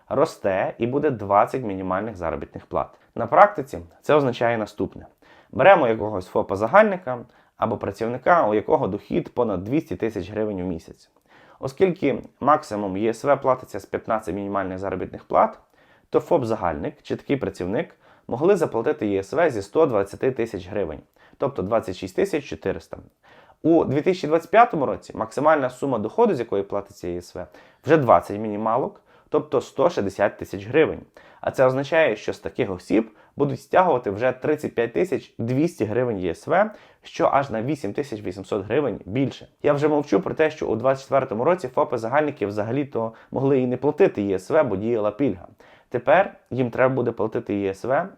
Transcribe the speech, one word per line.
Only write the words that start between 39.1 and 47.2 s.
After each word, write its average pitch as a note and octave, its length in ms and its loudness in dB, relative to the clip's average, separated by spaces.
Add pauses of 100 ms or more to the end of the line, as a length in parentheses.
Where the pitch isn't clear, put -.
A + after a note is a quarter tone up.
Я D3 100 4
вже C#3+ 160 2
мовчу D3+ 320 2
про - 140 -4
те, D#3 160 2
що - 160 -8
у A2+ 100 0
двадцять C3+ 260 0
четвертому B2+ 420 0
році F3 240 0
фопи-загальники C#3 800 0
взагалі-то A2+ 640 -2 (180)
могли C3+ 300 2
і B2+ 60 0
не B2 100 -2
платити D3 460 2
Є G2 160 0
С A2 160 -4
В, D#3 100 6
бо G#2+ 120 -2
діяла G#2+ 340 0
пільга. A2+ 360 -2 (420)
Тепер D#3 440 2 (180)
їм B2 200 -2
треба B2+ 240 2
буде A#2+ 180 0
платити A2+ 420 -4